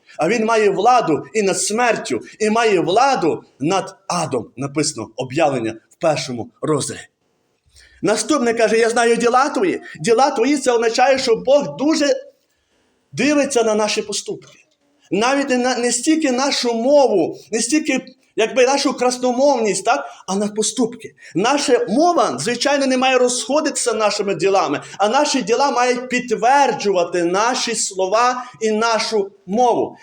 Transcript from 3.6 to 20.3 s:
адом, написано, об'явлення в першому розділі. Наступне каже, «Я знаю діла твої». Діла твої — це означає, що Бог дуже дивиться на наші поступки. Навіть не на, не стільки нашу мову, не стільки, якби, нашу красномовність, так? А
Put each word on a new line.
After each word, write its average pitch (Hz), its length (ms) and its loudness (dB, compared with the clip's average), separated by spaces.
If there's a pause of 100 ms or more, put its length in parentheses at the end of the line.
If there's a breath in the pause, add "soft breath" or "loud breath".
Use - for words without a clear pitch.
адом, 147 380 -4 (120)
написано, 139 580 -6
об'явлення 127 600 -2 (140)
в - 120 -14
першому 139 480 -4 (120)
розділі. 143 380 -4 (1000 soft breath)
Наступне 233 520 0
каже, 226 240 2
«Я 226 120 2
знаю 233 260 2
діла 240 340 2
твої». 202 320 -2 (180 loud breath)
Діла 233 320 2
твої — 277 260 0
це 254 140 0
означає, 240 460 2
що 240 180 0
Бог 240 420 0
дуже 285 360 0 (960)
дивиться 269 520 0
на 214 120 0
наші 214 260 -2
поступки. - 580 -10 (520 soft breath)
Навіть 269 380 0
не 254 80 2
на, 247 200 0
не 240 140 -2
стільки 311 400 0
нашу 247 420 -2
мову, 226 640 2 (140)
не 233 100 -2
стільки, 277 440 -2 (300)
якби, 220 300 2
нашу 277 280 0
красномовність, 247 920 0
так? 277 200 0 (220 loud breath)
А 185 80 -4